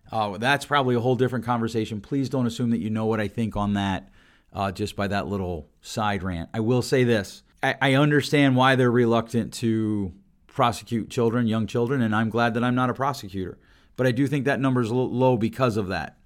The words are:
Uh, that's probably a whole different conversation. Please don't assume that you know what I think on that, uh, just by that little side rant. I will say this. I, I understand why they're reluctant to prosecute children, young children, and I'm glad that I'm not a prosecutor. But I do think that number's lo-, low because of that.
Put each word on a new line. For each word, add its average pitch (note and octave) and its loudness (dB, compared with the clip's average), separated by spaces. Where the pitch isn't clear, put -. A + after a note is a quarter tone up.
Uh, G#2 -2
that's C3+ 0
probably C3+ 2
a A#2+ 2
whole B2+ 2
different B2 -2
conversation. A2+ -2
Please C3+ -4
don't C3 0
assume A#2 -2
that A#2 0
you G#2+ -4
know A2 -2
what A2 0
I G#2 -2
think G#2 -4
on G#2 0
that, G2 -2
uh, G2 -4
just G2+ -6
by G2+ -2
that F#2+ -2
little F2+ -6
side G#2 -4
rant. F2+ -6
I A2+ -4
will A#2 2
say B2+ 2
this. A2+ 0
I, C3+ 0
I C3+ 4
understand C#3+ 4
why C3 6
they're B2+ 4
reluctant A#2 2
to G#2+ -2
prosecute A#2 -2
children, A#2 0
young A2 0
children, A#2+ 0
and G#2+ 0
I'm A2+ 0
glad A#2 0
that A#2 -2
I'm B2 0
not B2+ 0
a - -6
prosecutor. G2 -6
But B2+ 0
I B2+ 4
do C3 2
think C3+ -2
that C3 2
number's B2+ 0
lo-, B2+ 0
low B2+ 2
because A2+ 0
of G#2 -2
that. E2+ -6